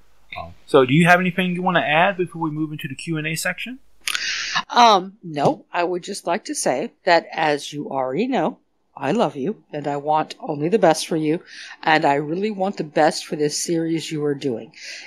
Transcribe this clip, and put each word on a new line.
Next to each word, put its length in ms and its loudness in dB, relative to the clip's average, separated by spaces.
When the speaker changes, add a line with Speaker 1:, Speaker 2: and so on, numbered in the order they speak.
Speaker 1:
Um, 140 -12
so 180 6
do 80 2
you 140 6
have 140 8
anything 340 -2
you 80 -4
wanna 180 2
add 380 2
before 240 -6
we 80 -2
move 200 -4
into 160 -10
the 80 -10
Q 220 -6
and 100 -6
A 80 -4
section? 440 -6
Speaker 2:
Um, 520 6
no, 500 0
I 120 0
would 180 -2
just 240 -12
like 200 -2
to 80 -8
say 380 -2
that, 280 4
as 400 -2
you 180 -8
already 360 -2
know, 320 -2
I 160 -2
love 240 0
you, 260 -6
and 140 -6
I 120 -2
want 420 -2
only 300 -4
the 80 4
best 280 4
for 100 -2
you, 260 0
and 240 4
I 80 4
really 360 -2
want 280 -4
the 60 -4
best 420 0
for 100 -8
this 260 -2
series 480 -2
you 140 -4
are 100 0
doing. 380 -6